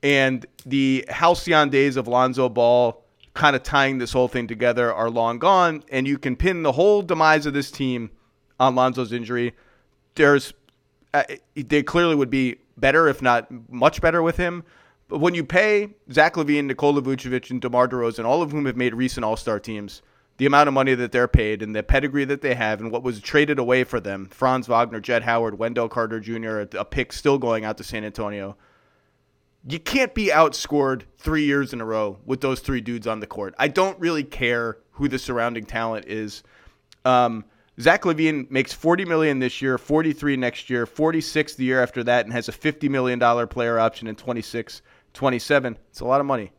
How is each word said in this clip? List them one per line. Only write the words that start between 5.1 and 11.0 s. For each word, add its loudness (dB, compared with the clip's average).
gone, 2
and -2
you -2
can -4
pin -2
the 2
whole 4
demise 4
of -4
this -2
team -4
on 4
Lonzo's 0
injury. -4
There's, 6